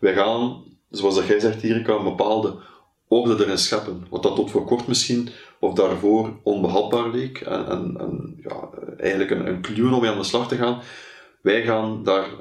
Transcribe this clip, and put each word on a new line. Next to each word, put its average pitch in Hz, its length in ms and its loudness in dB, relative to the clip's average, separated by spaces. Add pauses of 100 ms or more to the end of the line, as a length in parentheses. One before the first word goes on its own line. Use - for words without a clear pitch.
wij 95 140 4
gaan, 117 500 0 (260)
zoals 98 240 2
dat 95 120 2
jij 104 140 4
zegt, 110 220 0
Erika, 110 300 2
een 101 120 0
bepaalde 104 500 0 (540)
orde 113 360 4
erin 95 140 0
scheppen. 101 520 -4
Wat 90 120 -4
dat - 140 2
tot - 140 0
voor 95 140 0
kort 120 220 -2
misschien, 120 420 -2 (320)
of - 140 0
daarvoor, 104 680 2
onbehapbaar 104 680 0
leek 131 300 -6
en, - 280 -6
en, - 300 -6
en, - 440 -8
ja, - 260 -12 (280)
eigenlijk 95 340 0
een, 92 160 -2
een 92 140 -4
kluwen 120 320 2
om 123 80 4
mee 113 100 4
aan 101 80 -2
de 95 60 -4
slag 120 240 0
te 123 80 0
gaan. 120 240 0 (600)
Wij 107 200 4
gaan 110 400 -2
daar 95 240 2 (140)